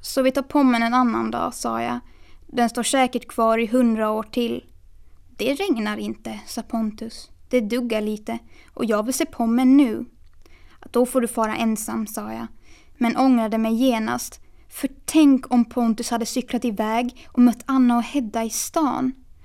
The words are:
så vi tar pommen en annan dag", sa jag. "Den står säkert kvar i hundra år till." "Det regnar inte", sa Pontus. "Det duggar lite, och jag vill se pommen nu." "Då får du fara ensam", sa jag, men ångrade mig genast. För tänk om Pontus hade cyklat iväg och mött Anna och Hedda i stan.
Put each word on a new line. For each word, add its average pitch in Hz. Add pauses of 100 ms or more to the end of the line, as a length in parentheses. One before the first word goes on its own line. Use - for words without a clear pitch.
så -
vi 262
tar 269
pommen 254
en 233
annan 226
dag", 233
sa 233
jag. 247 (460)
"Den 240
står 233
säkert 254
kvar 226
i 233
hundra 220
år 214
till." 233 (720)
"Det 262
regnar 226
inte", 214
sa -
Pontus. 226 (180)
"Det 254
duggar 233
lite, 214 (360)
och -
jag 214
vill 254
se 320
pommen 254
nu." 240 (840)
"Då 240
får 254
du 233
fara 220
ensam", 220
sa 214
jag, 226 (520)
men 233
ångrade 233
mig 226
genast. 233 (280)
För - (160)
tänk 277
om 240
Pontus 233
hade 226
cyklat 247
iväg 220
och -
mött 240
Anna 254
och 240
Hedda 226
i 226
stan. - (320)